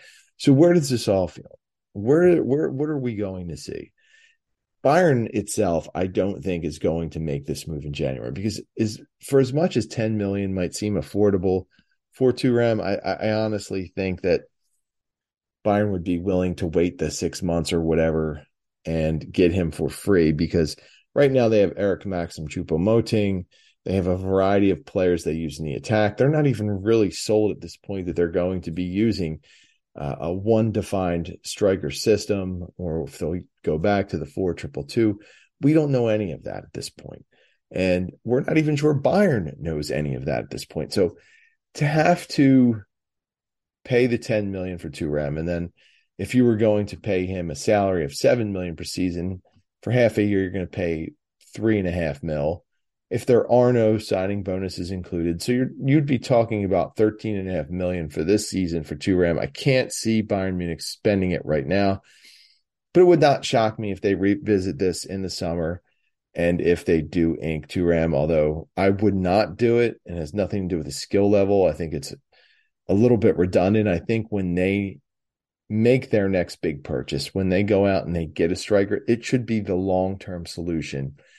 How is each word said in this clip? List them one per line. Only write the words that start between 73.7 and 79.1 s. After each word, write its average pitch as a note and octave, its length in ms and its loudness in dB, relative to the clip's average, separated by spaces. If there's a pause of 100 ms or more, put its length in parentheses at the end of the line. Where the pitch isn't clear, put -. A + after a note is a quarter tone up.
I F2 120 0
think A2+ 300 -4
when F#2 260 -2
they G2 440 -2 (720)
make A#2+ 400 2
their G2+ 180 2
next F#2 300 0
big D2+ 260 -4
purchase, C#2 520 -6
when F#2+ 140 0
they F#2 120 2
go G2+ 240 2
out F#2+ 220 0
and E2+ 80 -4
they E2 100 -2
get E2+ 260 -2
a F2+ 40 -2
striker, G2+ 520 0
it A#2 160 0